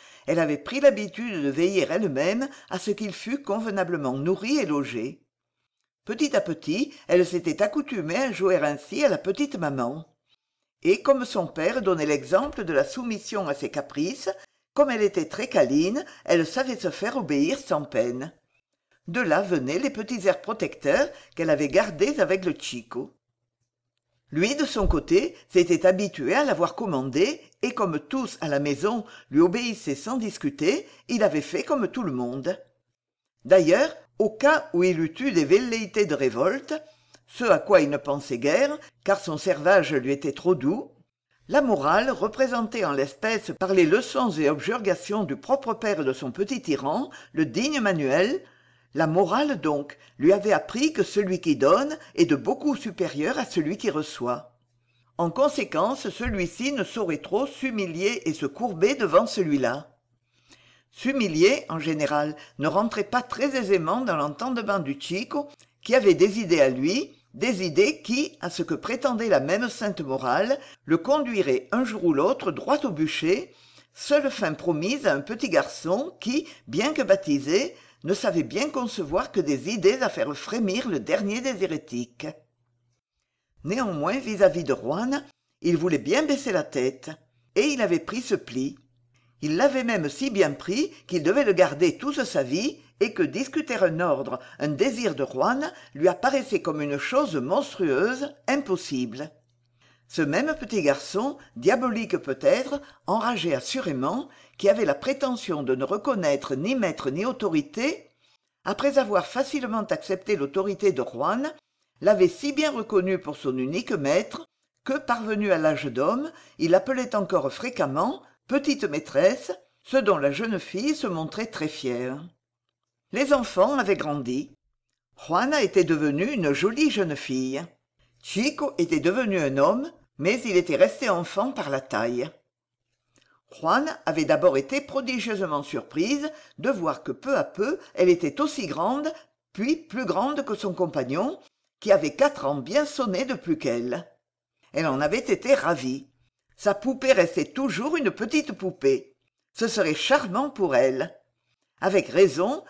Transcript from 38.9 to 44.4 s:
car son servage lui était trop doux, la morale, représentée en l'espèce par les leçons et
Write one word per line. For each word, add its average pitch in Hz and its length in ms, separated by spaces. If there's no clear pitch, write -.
car 196 160
son 151 180
servage 160 560
lui 131 160
était 139 220
trop 180 240
doux, 151 340
la 269 160
morale, 202 480
représentée 226 760
en 151 80
l'espèce 180 680
par 190 120
les 185 120
leçons 185 460
et 151 200